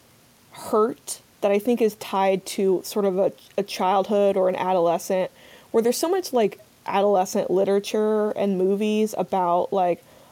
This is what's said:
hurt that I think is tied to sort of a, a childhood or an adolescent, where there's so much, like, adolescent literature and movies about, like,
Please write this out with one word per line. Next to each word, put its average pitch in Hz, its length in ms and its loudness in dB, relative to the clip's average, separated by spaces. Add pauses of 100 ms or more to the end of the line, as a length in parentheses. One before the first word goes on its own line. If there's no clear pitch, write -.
(520)
hurt - 680 -2 (200)
that 202 100 2
I 202 80 2
think 240 220 0
is 214 140 2
tied 196 520 0
to 190 360 0
sort 202 220 -2
of 180 140 0
a, 175 120 2 (260)
a 202 60 0
childhood 196 720 0
or 185 140 2
an 185 60 -2
adolescent, 180 760 0 (400)
where 226 140 0
there's 240 140 0
so 320 120 -2
much, 370 240 -4
like, 220 260 0 (280)
adolescent 196 640 0
literature 208 800 0
and 196 260 -2
movies 214 600 0
about, 180 540 0
like, 180 320 0 (280)